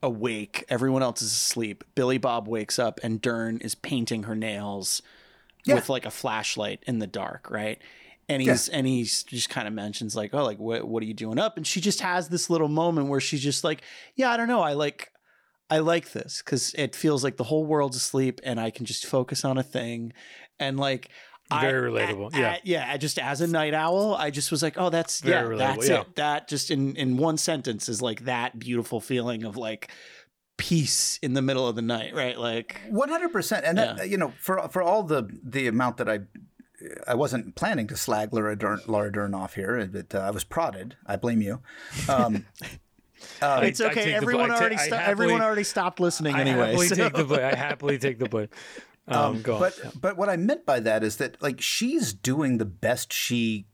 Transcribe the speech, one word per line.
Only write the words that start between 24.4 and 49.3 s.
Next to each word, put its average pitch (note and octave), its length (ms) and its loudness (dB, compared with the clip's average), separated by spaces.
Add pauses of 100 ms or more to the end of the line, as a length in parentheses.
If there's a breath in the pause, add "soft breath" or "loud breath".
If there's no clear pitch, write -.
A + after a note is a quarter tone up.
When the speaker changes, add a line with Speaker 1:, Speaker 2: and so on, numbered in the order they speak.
Speaker 1:
was D3 120 2
like, D#3 160 0
"Oh, F3+ 120 2
that's, E3 300 0
Speaker 3:
Very E3 140 4
Speaker 1:
yeah, D#3 80 4 (100)
Speaker 3:
relatable, A2 60 -2 (180)
Speaker 1:
that's A#2+ 120 2
Speaker 3:
yeah. D#3 140 6
Speaker 1:
it." - 140 -12
That D3 320 0
just C#3+ 220 -2
in, C3+ 260 2
in C3 220 2
one D#3+ 180 2
sentence C3+ 540 -2
is, G#2+ 100 -4
like, A#2 240 -4
that B2 340 -4
beautiful A#2+ 420 -2
feeling A#2+ 440 -2
of, G#2+ 120 -8
like, A2 340 -8 (680 loud breath)
peace - 680 0
in C3 120 0
the C3+ 80 2
middle C3 240 2
of A#2 80 0
the A#2 80 -4
night, A#2 320 -2
right? B2+ 240 -4
Like A#2 500 -4
Speaker 2:
One A3+ 200 0
hundred E4+ 240 -2
percent. G#3+ 340 0
And E3 120 2
that, D#3 200 2
Speaker 1:
Yeah. - 60 -2
Speaker 2:
you F#3+ 120 -2
know, D3+ 220 0
for, F#3+ 300 -2
for F#3 140 -2
all F#3+ 200 4
the, D3 260 0 (140)
the C3 240 -2
amount A#2+ 300 2
that A#2 120 -2
I, G#2+ 120 0 (880)
I B2 60 2
wasn't A#2+ 420 0
planning D#3+ 320 0
to - 80 -8
slag G#2+ 360 0
Laura G#2+ 240 0
Dern, G2+ 300 -2
Laura G#2 260 0
Dern G2+ 220 -2
off F#2+ 200 -6
here, G#2 380 -2
but, F#2 220 -10
uh, G2+ 60 2
I F#2+ 100 -2
was G2+ 140 -4
prodded. A#2 600 -4
I G2+ 120 -4
blame A#2 260 2
you. G#2 180 -4 (480 loud breath)
Um, A#2+ 440 2
Speaker 3:
<laughs> - 880 -14
Speaker 2:
uh, C#3 220 4
Speaker 1:
It's G3 160 2
Speaker 3:
I, A3 60 4
I G#3+ 40 4
Speaker 1:
okay. - 40 -2 (100)
Speaker 3:
take - 80 -
the - 40 2
Speaker 1:
Everyone - 320 2
Speaker 3:
bl-, - 40 2
I - 40 2
ta-, - 40 4
Speaker 1:
already - 160 4
Speaker 3:
I D3 100 2
Speaker 1:
sto-, - 100 0
Speaker 3:
happily, - 160 2
Speaker 1:
everyone G3+ 300 4
already G#3+ 220 2
stopped F3+ 360 -2
listening D#3+ 360 2
Speaker 3:
I D3+ 60 2
Speaker 1:
anyway, B2+ 260 4
Speaker 3:
happily F3 200 4
Speaker 1:
so. F#3+ 60 2
Speaker 3:
take G#3 200 2
the E3 100 2
bl-, C#3 100 0
I C3 200 2
happily C#3+ 440 -2
take B2+ 200 -2
the A#2+ 100 0
blame. G#2+ 240 -2
Speaker 2:
<laughs> - 60 -20 (500 loud breath)
Um, - 80 0 (180)